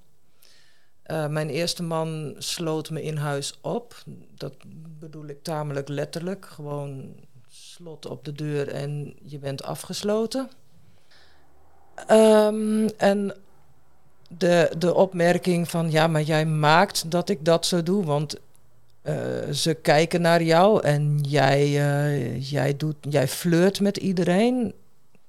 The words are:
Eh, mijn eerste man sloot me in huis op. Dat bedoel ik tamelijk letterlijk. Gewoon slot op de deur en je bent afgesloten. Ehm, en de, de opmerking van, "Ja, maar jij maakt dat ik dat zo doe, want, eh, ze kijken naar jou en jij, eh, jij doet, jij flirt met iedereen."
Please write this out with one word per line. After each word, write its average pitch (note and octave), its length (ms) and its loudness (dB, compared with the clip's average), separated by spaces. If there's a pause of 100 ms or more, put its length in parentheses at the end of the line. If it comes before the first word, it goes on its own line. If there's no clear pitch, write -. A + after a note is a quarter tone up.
(1040)
Eh, D3+ 240 -4
mijn D#3 220 -4
eerste E3 340 -4
man D#3+ 540 -6
sloot D#3+ 520 -6
me D#3+ 140 -8
in D#3 140 -6
huis C#3+ 440 -6
op. - 420 -8 (320)
Dat - 180 -12 (460)
bedoel D3+ 260 -16
ik C#3+ 180 -16
tamelijk D3 440 -6
letterlijk. E3+ 580 -8
Gewoon C#3+ 680 -12 (320)
slot - 580 -20
op B2+ 200 -12
de D#3 60 -8
deur D3 360 -4
en D3 560 -8
je C#3+ 160 -16
bent C#3 240 -8
afgesloten. G#3+ 840 -6 (1600)
Ehm, G#3+ 800 6 (100)
en G3+ 360 2 (1040)
de, F3 400 4
de E3+ 160 2
opmerking F3 760 2
van, E3 220 -2
"Ja, D#3 160 4
maar D#3+ 140 0
jij D#3 240 0
maakt D#3+ 640 4
dat F3 180 0
ik D#3 160 -4
dat E3 200 4
zo F3 180 0
doe, F#3+ 220 0
want, D3 300 -2 (640)
eh, D3 140 -4 (360)
ze D3 220 -2
kijken E3 480 2
naar E3+ 220 4
jou F3 400 6
en D3 380 2
jij, C#3 420 2
eh, C#3+ 840 0
jij C#3 280 -2
doet, D#3 180 -4 (140)
jij C#3 180 2
flirt F3 540 2
met G3+ 160 0
iedereen." F#3+ 760 0 (560)